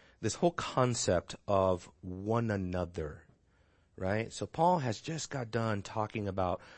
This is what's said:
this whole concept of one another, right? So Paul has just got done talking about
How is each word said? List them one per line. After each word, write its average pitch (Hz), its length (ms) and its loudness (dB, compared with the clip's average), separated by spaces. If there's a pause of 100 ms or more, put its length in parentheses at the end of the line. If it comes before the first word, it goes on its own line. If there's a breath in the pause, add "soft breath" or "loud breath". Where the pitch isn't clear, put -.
(220 soft breath)
this 110 140 0
whole 175 160 4
concept - 840 2 (120)
of 95 420 2 (120)
one 107 500 -2
another, 90 720 -4 (760)
right? 101 340 -2
So - 140 -6
Paul 175 340 4
has 123 220 -2
just 156 300 -6
got 123 180 -6
done 110 320 0
talking 107 460 -4
about 92 340 0 (160 soft breath)